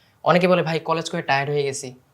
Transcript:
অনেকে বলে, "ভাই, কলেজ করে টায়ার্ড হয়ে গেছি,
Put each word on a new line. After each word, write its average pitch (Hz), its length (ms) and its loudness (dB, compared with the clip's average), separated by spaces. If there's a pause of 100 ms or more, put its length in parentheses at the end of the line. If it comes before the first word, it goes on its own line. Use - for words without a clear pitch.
(240)
অনেকে 175 240 4
বলে, 175 160 4
"ভাই, 160 160 -2
কলেজ 160 300 -4
করে 170 120 -4
টায়ার্ড 139 300 0
হয়ে 147 120 0
গেছি, 135 320 -6 (180)